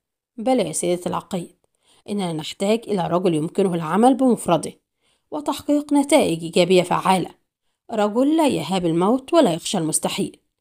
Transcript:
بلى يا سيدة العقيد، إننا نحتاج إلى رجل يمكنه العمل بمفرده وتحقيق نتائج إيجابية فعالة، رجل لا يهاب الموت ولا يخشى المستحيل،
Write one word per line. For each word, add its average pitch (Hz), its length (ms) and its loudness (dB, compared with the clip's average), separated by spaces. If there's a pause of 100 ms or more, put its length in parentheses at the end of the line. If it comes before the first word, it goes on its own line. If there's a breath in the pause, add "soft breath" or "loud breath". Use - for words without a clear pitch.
(380)
بلى 233 300 0
يا 151 40 -8
سيدة 175 340 -2
العقيد، 175 500 -8 (540)
إننا 196 240 -4
نحتاج 196 540 -4
إلى 175 200 -2
رجل 175 260 0
يمكنه 170 400 0
العمل 180 420 2
بمفرده 214 580 0 (580)
وتحقيق 294 600 -2
نتائج 240 500 2
إيجابية 180 380 4
فعالة، 170 480 0 (600)
رجل 233 460 2
لا 311 100 4
يهاب 175 380 -2
الموت 190 480 0
ولا 277 200 4
يخشى 165 240 -6
المستحيل، 165 640 -4 (220)